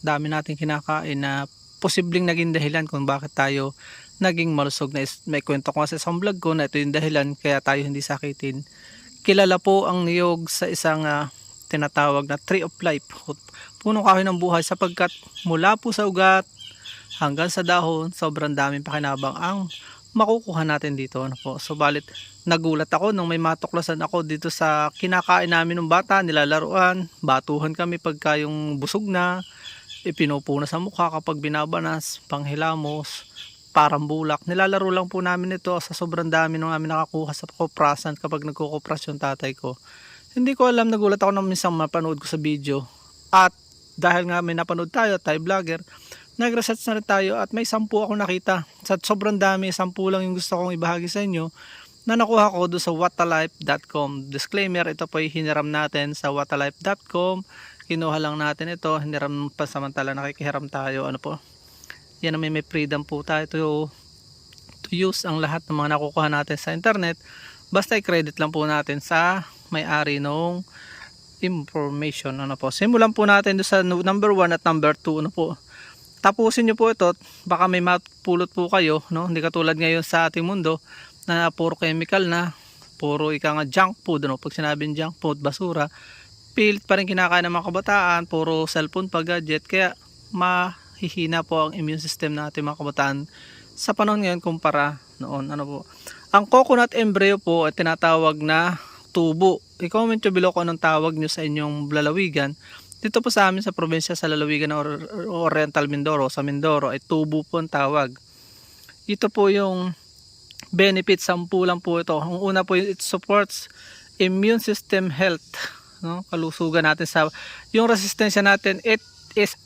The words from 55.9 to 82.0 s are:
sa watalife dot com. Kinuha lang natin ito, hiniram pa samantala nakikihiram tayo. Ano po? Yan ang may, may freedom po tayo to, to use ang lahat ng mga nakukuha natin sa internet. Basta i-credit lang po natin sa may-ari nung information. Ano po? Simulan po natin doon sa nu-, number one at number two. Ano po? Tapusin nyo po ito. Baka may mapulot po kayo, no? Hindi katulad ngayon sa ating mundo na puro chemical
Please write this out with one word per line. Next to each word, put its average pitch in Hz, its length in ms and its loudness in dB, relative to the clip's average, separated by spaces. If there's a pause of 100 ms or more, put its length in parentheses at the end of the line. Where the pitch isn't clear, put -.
sa 147 160 -4
watalife 143 500 -2
dot 196 300 -4
com. 185 320 -2 (480)
Kinuha 160 320 -2
lang 151 160 -4
natin 151 320 -4
ito, 165 320 -2
hiniram 143 480 -4
pa 147 160 -6
samantala 139 480 -6
nakikihiram 143 560 -6
tayo. 135 400 -6
Ano 131 80 -6
po? 151 240 -10 (800)
Yan 160 160 -2
ang 160 80 -2
may, 156 80 -4
may 151 100 -2
freedom 147 380 -2
po 147 240 -8
tayo 156 240 -2
to, 156 100 -4 (1300)
to - 80 -14
use 185 320 -2
ang 160 160 -2
lahat 156 240 -4
ng - 80 -6
mga 151 240 0
nakukuha 151 320 0
natin 147 260 -2
sa - 160 -8
internet. 175 460 0 (560)
Basta 196 240 2
i-credit 165 400 -2
lang 160 160 -2
po 151 100 0
natin 147 380 -2
sa 175 420 0 (300)
may-ari 151 480 -2
nung 165 420 -2 (800)
information. 147 960 -4
Ano 139 160 -4
po? 131 160 -4
Simulan 226 400 4
po 214 160 2
natin 202 320 6
doon 190 80 0
sa 190 160 6
nu-, 180 220 0
number 202 260 4
one 175 220 4
at 160 100 -2
number 151 320 4
two. 156 240 -2
Ano 156 140 -2
po? 165 260 -2 (640)
Tapusin 226 420 4
nyo 220 100 4
po 226 140 4
ito. 175 240 4 (320)
Baka 180 240 2
may 180 140 2
mapulot 180 680 0
po 175 220 -2
kayo, 156 420 2
no? 170 160 -2
Hindi 165 100 -2
katulad 160 380 0
ngayon 165 240 0
sa 165 260 2
ating 165 140 -2
mundo 165 400 -2 (460)
na 170 260 2
puro 165 240 -2
chemical 165 480 0